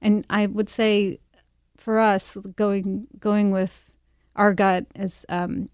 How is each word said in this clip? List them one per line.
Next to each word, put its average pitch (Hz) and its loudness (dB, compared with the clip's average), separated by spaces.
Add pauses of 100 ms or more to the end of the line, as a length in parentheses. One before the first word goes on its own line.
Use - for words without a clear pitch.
and 208 2
I 208 0
would 208 -4
say 208 0 (580)
for 220 -2
us, 202 2 (180)
going, 202 -2 (120)
going 208 2
with 190 -2 (440)
our 208 4
gut 185 2
is, - -6
um, 175 -4